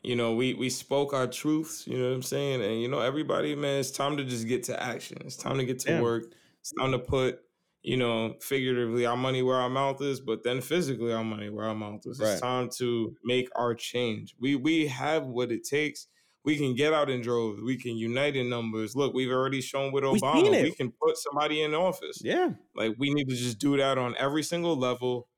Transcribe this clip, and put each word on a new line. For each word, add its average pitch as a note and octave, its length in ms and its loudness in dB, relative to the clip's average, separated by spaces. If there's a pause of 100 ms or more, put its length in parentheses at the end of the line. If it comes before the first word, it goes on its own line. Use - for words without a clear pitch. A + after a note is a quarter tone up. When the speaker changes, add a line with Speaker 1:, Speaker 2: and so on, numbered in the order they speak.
Speaker 1:
you B2 140 -2
know, A#2 180 2
we, B2+ 200 2
we B2+ 160 -2
spoke C#3 420 0
our C3 140 2
truths, D#3 600 -2
you B2 120 -4
know B2 120 0
what C3 40 0
I'm C3 80 -4
saying? C3+ 400 -2
And, A2+ 180 0
you A#2+ 80 -2
know, C3+ 120 0
everybody, D3 540 0
man, C#3 260 0
it's C3+ 100 -2
time C#3+ 280 -2
to C#3+ 60 -2
just A#2+ 220 -4
get A#2 180 0
to - 180 -4
action. - 420 -8
It's C3 120 -12
time C3+ 220 -2
to C3 60 0
get B2+ 160 -2
to C#3+ 120 0
Speaker 2:
Yeah. D#3+ 80 2
Speaker 1:
work. A#2 320 0 (280)
It's - 180 -12
time C3 140 2
to B2+ 60 0
put, C3 420 0 (420)
you B2+ 140 0
know, A2+ 440 0
figuratively B2 640 0
our A#2+ 120 2
money B2+ 260 2
where B2+ 140 4
our B2+ 140 2
mouth C3+ 300 0
is, C#3 200 -2
but A2+ 240 -4
then B2+ 160 0
physically C3 520 0
our A2+ 120 0
money G#2 260 -6
where G#2+ 160 -4
our A2 80 -2
mouth G#2+ 320 -8
is. - 140 -10
It's G#2+ 100 2
Speaker 2:
Right. F#2+ 100 0
Speaker 1:
time B2 280 0 (100)
to A#2+ 460 0
make B2+ 320 2
our A#2+ 180 2
change. A2+ 640 -4
We, C3+ 180 2
we D#3 300 2
have C#3+ 400 0
what A#2+ 240 -2
it A2+ 140 -2
takes. D3 420 -2 (380)
We D3+ 140 2
can C3+ 160 2
get D3 180 4
out D3 160 4
in B2 140 -2
droves. A2+ 400 0
We B2 160 -2
can A#2 180 -6
unite C3 400 0
in B2 140 0
numbers. A2+ 440 -4
Look, C3 200 2
we've B2+ 160 0
already C3 320 2
shown C3+ 300 -2
with C3+ 120 0
Speaker 2:
We've C3 160 4
Speaker 1:
Obama, D3 220 4
Speaker 2:
seen G#3 120 8
it. - 100 6
Speaker 1:
we E3 80 2
can B2 200 -4 (100)
put D#3+ 140 4
somebody D3+ 460 0
in D3+ 100 0
office. E3+ 500 -2
Speaker 2:
Yeah. C#4 280 2 (240)
Speaker 1:
Like, A2 240 0
we C#3+ 160 0
need C#3 160 0
to B2+ 60 0
just A#2+ 220 -2
do C#3+ 200 4
that C3+ 180 4
on B2 220 -2
every C#3+ 240 0
single E3+ 340 0
level B2 600 0